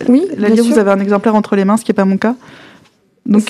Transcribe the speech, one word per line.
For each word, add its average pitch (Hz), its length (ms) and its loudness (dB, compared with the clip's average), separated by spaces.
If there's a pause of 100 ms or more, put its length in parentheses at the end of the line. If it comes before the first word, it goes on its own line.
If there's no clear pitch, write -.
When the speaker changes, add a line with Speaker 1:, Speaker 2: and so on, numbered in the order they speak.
Speaker 1:
Oui, 277 180 2 (100)
Speaker 2:
la 208 100 -2
Speaker 1:
bien 220 100 2
Speaker 2:
lire, 233 80 2
Speaker 1:
sûr. 233 100 0
Speaker 2:
vous - 40 2
avez 196 140 2
un 196 80 0
exemplaire 202 340 0
entre 208 220 0
les 196 80 0
mains, 208 140 0
ce - 60 -10
qui - 60 -6
n'est 196 60 -2
pas 196 80 2
mon 196 140 0
cas. 233 180 -2 (920)
Donc, 214 240 2